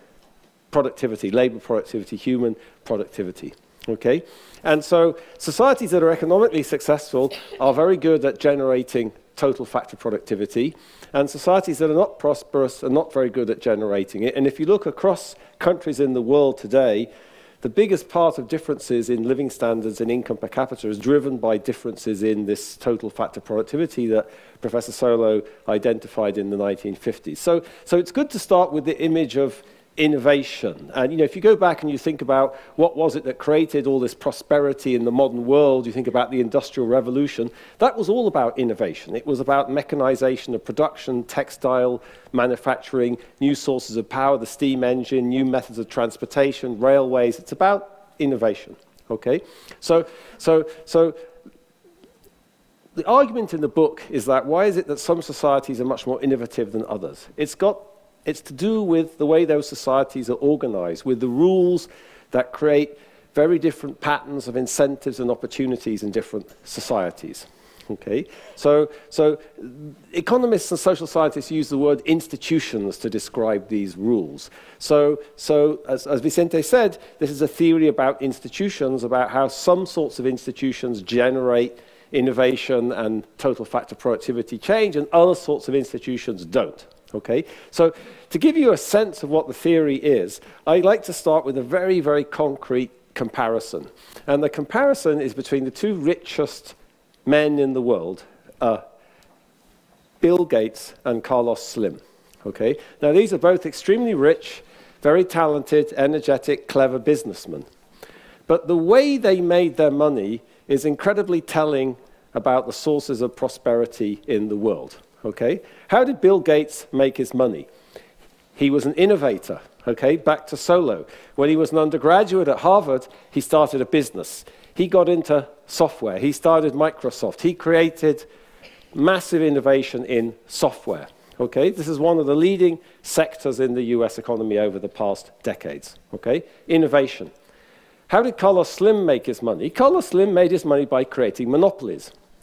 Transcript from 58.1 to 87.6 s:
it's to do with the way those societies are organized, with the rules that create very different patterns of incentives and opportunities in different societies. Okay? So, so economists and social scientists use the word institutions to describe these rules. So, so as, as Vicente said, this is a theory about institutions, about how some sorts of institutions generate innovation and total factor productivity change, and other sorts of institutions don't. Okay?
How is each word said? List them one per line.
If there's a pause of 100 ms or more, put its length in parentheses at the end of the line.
it's
to
do
with
the
way
those
societies
are
organized,
with
the
rules (440)
that
create (340)
very
different
patterns
of
incentives
and
opportunities
in
different (180)
societies. (420)
Okay? (300)
So, (180)
so (720)
economists
and
social
scientists
use
the
word
institutions
to
describe
these
rules. (260)
So, (180)
so
as,
as
Vicente
said, (200)
this
is
a
theory
about
institutions,
about
how
some
sorts
of
institutions
generate (320)
innovation
and (120)
total
factor
productivity
change,
and
other
sorts
of
institutions
don't. (260)
Okay? (280)